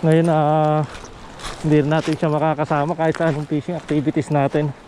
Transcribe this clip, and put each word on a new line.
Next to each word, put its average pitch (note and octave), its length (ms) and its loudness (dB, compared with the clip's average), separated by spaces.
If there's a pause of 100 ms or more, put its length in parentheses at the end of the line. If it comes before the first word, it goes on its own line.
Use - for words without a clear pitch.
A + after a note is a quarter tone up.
Ngayon, E3 240 4
ah, D#3 560 2 (800)
hindi D3+ 240 6
na D#3 160 2
natin D#3 160 -2
siya E3+ 80 0
makakasama D3+ 720 0
kahit D#3+ 160 0
sa E3 160 0
anong D3 160 -4
fishing D#3 320 -4
activities D3+ 480 -2
natin. D3 480 0 (120)